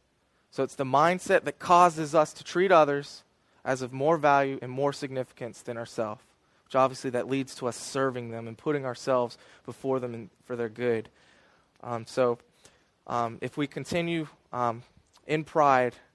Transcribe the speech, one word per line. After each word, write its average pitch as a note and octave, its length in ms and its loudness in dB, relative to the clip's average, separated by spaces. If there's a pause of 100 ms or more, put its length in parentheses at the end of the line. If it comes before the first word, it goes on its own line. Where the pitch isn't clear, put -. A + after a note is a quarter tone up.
(520)
So C3+ 120 -2
it's B2+ 120 -6
the C#3+ 80 -6
mindset D#3+ 640 2
that D3 140 -10
causes E3 540 6
us D3+ 200 4
to - 100 -20
treat F#3+ 280 0
others C#3+ 520 4 (400)
as C3 180 -2
of B2+ 120 -10
more D3 240 2
value C#3 440 4
and B2+ 100 -10
more C#3 200 0
significance C3 680 -10
than A#2+ 160 -10
ourselves, A2 460 -6 (420)
which - 100 -8
obviously C3 360 2
that A#2 180 -4
leads C3+ 260 -4
to B2+ 120 -6
us A2+ 100 -6
serving B2 540 -4
them A2+ 160 -12
and A2+ 100 -14
putting C#3+ 280 -4
ourselves B2 520 -2 (280)
before C3 340 -4
them B2 140 -8
and A#2 160 -14 (160)
for B2+ 100 -10
their A#2 120 -6
good. A2+ 420 -4 (720)
Um, A#2 220 -8
so, A#2+ 340 0 (680)
um, A#2 320 -4
if - 180 -10
we D3 100 -4
continue, E3+ 600 -6 (240)
um, A#2+ 320 -4 (440)
in D#3 160 -2
pride, C3+ 520 4 (200)